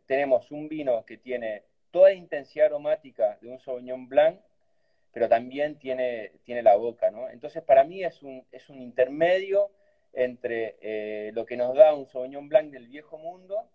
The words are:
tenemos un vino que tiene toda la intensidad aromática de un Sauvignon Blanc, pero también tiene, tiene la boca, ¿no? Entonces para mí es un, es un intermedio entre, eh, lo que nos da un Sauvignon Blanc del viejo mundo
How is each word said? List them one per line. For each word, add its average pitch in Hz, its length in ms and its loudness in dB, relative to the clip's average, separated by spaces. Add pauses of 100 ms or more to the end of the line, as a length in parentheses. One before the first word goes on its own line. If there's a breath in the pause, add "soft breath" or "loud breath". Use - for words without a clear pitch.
tenemos 135 440 0
un 147 180 -12
vino 139 360 -2
que 113 120 -18
tiene 117 460 -8 (300)
toda 185 160 10
la 196 80 2
intensidad 151 500 -2
aromática 147 760 -2
de 117 100 -18
un 127 100 -18
Sauvignon 127 480 -10
Blanc, 147 320 4 (720)
pero 117 160 0
también 131 500 0
tiene, 127 540 -6 (120)
tiene 120 200 -8
la 104 100 8
boca, 110 380 -2
¿no? 120 180 -12
Entonces 147 320 -14
para 135 220 6
mí 185 180 -12
es 165 200 -8
un, 131 280 -18
es - 180 -20
un 139 120 -20
intermedio 170 920 0 (420)
entre, 117 680 -6
eh, 107 540 -10
lo 113 120 -8
que 120 100 -12
nos 123 200 -4
da 151 180 8
un 139 140 -10
Sauvignon 139 400 -12
Blanc 151 240 0
del 120 160 -20
viejo 151 280 -20
mundo 185 580 -14